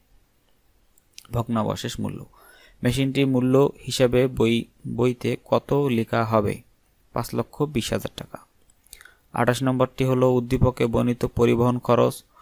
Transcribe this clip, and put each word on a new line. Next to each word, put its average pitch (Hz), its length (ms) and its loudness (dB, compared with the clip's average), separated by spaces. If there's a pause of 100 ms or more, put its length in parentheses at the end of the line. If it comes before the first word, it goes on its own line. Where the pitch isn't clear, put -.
(1300)
ভগ্নাবশেষ 113 680 -4
মূল্য। 101 260 -8 (560)
মেশিনটির 135 440 0
মূল্য 131 440 2 (160)
হিসাবে 127 420 2
বই, 117 360 0 (240)
বইতে 120 560 -2
কত - 280 0
লেখা 117 520 0
হবে? 104 380 0 (500)
পাঁচ 120 220 -6
লক্ষ 120 280 -4
বিশ 139 300 -4
হাজার - 240 -4
টাকা। - 220 -14 (920)
আঠাশ 120 300 0
নম্বরটি 131 420 0
হলো 127 260 2
উদ্দীপকে 123 560 0
বর্ণিত 120 380 -2
পরিবহন 120 540 0
খরচ 123 460 0 (180)